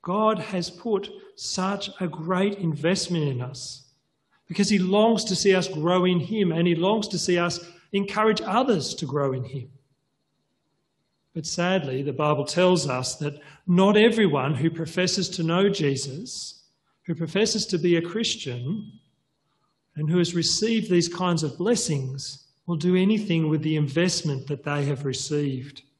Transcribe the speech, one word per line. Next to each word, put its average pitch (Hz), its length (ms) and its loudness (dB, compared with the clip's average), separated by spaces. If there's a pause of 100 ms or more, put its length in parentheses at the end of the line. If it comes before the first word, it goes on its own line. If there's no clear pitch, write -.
God 208 360 0
has 175 300 -6
put - 400 -4 (260)
such 196 540 -4 (100)
a 180 100 -2
great 185 500 -2
investment 165 680 0
in 127 160 -2
us - 500 -12 (580)
because 202 200 0
he 202 100 4
longs 208 460 4
to 190 100 -2
see 190 200 4
us 180 120 2
grow 175 380 0
in 185 160 4
him, 202 320 0
and 170 160 2
he 170 60 4
longs 196 340 0
to 175 100 -6
see 175 200 0
us - 280 -2 (260)
encourage 202 500 0
others 208 540 0
to 160 100 -6
grow 139 260 -2
in 127 120 -4
him. 131 260 -12 (1600)
But 156 140 -8
sadly, 160 560 -2
the 139 100 -4
Bible 151 320 0
tells 175 440 2
us 127 280 -4
that 143 240 -6 (260)
not 190 300 6
everyone 190 580 4
who 147 160 0
professes 180 600 -2
to 170 120 -6
know 175 260 4
Jesus, 143 920 -4 (440)
who 175 100 -4
professes 196 500 -2
to 175 120 -2
be 175 180 4
a 165 60 2
Christian, 170 1000 -6 (960)
and 151 120 -2
who 180 100 4
has 175 140 2
received 214 560 0
these 170 200 4
kinds 175 340 0
of 143 160 -6
blessings 139 880 -2 (200)
will 170 100 -2
do 180 180 2
anything 185 540 2
with 156 140 0
the 156 120 0
investment 147 720 0
that 143 160 -6
they 147 220 -2
have 143 200 -4
received. 139 760 -4 (180)